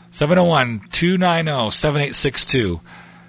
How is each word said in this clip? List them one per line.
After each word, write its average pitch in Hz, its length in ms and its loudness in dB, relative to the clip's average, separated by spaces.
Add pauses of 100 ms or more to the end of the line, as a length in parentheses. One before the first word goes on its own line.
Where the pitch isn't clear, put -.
(100)
Seven 151 260 0
oh 185 100 4
one, 123 340 0 (100)
two 180 260 0
nine 170 300 0
oh, 127 240 -4
seven 147 300 0
eight 139 160 -2
six - 280 2
two. 98 360 0 (480)